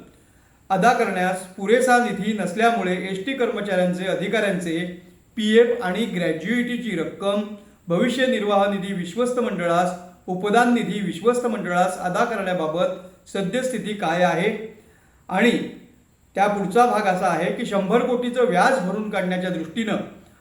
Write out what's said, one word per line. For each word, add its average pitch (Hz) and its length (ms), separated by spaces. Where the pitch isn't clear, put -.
अदा 190 240
करण्यास 185 500
पुरेसा 240 540
निधी 214 360
नसल्यामुळे 190 800
एसटी 190 220
कर्मचाऱ्यांचे, 196 720
अधिकाऱ्यांचे 180 960
पीएफ 226 460
आणि 185 240
ग्रॅज्युइटीची 208 840
रक्कम 196 540
भविष्य 240 400
निर्वाह 202 440
निधी 196 220
विश्वस्त 240 460
मंडळास, 180 520
उपदान 208 460
निधी 208 260
विश्वस्त 233 460
मंडळास 185 520
अदा 180 260
करण्याबाबत 185 640
सद्यस्थिती 214 600
काय 180 300
आहे? 180 580
आणि 196 400
त्या 202 120
पुढचा 202 380
भाग 214 160
असा 185 260
आहे 175 260
की 240 120
शंभर 196 340
कोटीचं 247 460
व्याज 190 440
भरून 214 200
काढण्याच्या 185 400
दृष्टीनं 196 480